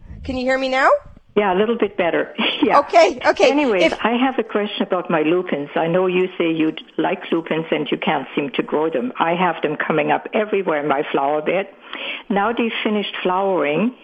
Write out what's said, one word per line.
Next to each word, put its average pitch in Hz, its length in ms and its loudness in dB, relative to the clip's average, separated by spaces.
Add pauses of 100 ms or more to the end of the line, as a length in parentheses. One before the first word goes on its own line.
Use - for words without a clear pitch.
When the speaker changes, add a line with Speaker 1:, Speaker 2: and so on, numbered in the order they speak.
(260)
Speaker 1:
can 262 120 -4
you 254 80 -2
hear 262 120 2
me 262 120 -2
now? 269 200 4 (480)
Speaker 2:
Yeah, 202 160 2
a - 20 2
little 214 220 2
bit 214 200 -2
better. 160 420 -2
<laughs> 233 60 0 (160)
Yeah. 220 180 4
Speaker 1:
Okay, 320 460 4
okay. 294 260 4
Speaker 2:
Anyways, 277 320 2
Speaker 1:
If 269 200 2
Speaker 2:
I 233 140 2
have 254 200 0
a 226 60 -2
question 208 400 -4
about 180 260 -2
my 165 120 2
lupins. 160 540 0
I 160 120 2
know 185 200 2
you 180 200 2 (100)
say 170 140 0
you 160 240 0 (220)
like 160 340 -2
lupins 165 400 -2
and 165 180 -2
you - 80 -2
can't 147 380 -2
seem 143 220 -2
to - 60 0
grow 147 260 0
them. 127 280 -2
I 165 180 2
have 175 260 0
them 156 160 -2
coming 151 340 0
up - 220 -2
everywhere 196 480 0
in 143 80 -4
my 143 140 2
flower 151 380 0
bed. 165 280 -2 (580)
Now 202 240 2
they've 233 220 -2 (100)
finished 208 400 -2
flowering, 185 800 0